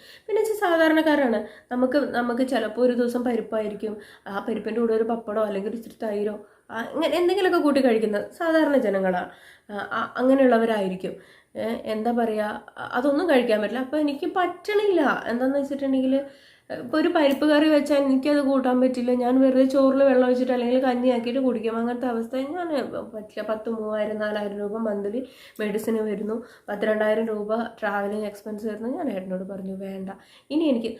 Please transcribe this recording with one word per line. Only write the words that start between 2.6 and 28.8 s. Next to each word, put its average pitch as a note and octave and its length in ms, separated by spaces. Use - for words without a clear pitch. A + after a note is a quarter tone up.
ഒരു B3 120
ദിവസം A#3+ 300
പരിപ്പായിരിക്കും, G#3+ 680
ആ G3+ 120
പരിപ്പിൻ്റെ A3 420
കൂടെ A3 120
ഒരു A3 100
പപ്പടമോ A3 420
അല്ലെങ്കിൽ G3 240
ഒരു A3+ 80
ഇച്ചിരി - 240
തൈരോ, G#3 340
ആ, A3 140
ഇങ്ങനെ D4 320
എന്തെങ്കിലുമൊക്കെ F4+ 480
കൂട്ടി C#4 200
കഴിക്കുന്ന A3 360
സാധാരണ D#4+ 460
ജനങ്ങളാണ്. F#3+ 520
ആ, G#3 60
ആ, A3+ 100
അങ്ങനെയുള്ളവരായിരിക്കും. A3+ 960
ഏ, A3 120
എന്താ A3 260
പറയുക, A3 380
അ-, - 140
അതൊന്നും C#4+ 380
കഴിക്കാൻ A#3 320
പറ്റില്ല. A#3 240
അപ്പോൾ D4+ 140
എനിക്ക് D4 340
പറ്റണില്ല. F#4+ 680
എന്താണെന്ന് C4 320
വെച്ചിട്ടുണ്ടെങ്കിൽ, C4+ 560
ഇപ്പോൾ B3+ 280
ഒരു E4+ 120
പരിപ്പ് D4+ 360
കറി D4+ 240
വെച്ചാൽ D4 320
എനിക്കത് C#4 400
കൂട്ടാൻ C4 360
പറ്റില്ല. B3+ 360
ഞാൻ B3 260
വെറുതെ C4 260
ചോറിൽ C4+ 380
വെള്ളം B3+ 220
ഒഴിച്ചിട്ട് B3 280
അല്ലെങ്കിൽ A#3+ 260
കഞ്ഞിയാക്കിയിട്ട് B3 640
കുടിക്കും. A3+ 360
അങ്ങനത്തെ A#3+ 300
അവസ്ഥ A3+ 260
ഞാൻ F4 160
പറ്റില്ല. G#3+ 360
പത്ത് A3 260
മൂവായിരം G#3+ 500
നാലായിരം G#3 380
രൂപ G#3 200
മന്ത്ലി G#3 420
മെഡിസിന് A3 440
വരുന്നു, G#3+ 340
പത്ത് G3+ 220
രണ്ടായിരം G#3+ 420
രൂപ G#3 220
ട്രാവലിംഗ് G3+ 540
എക്സ്പെൻസ് G#3+ 400
വരുന്നു. A3 220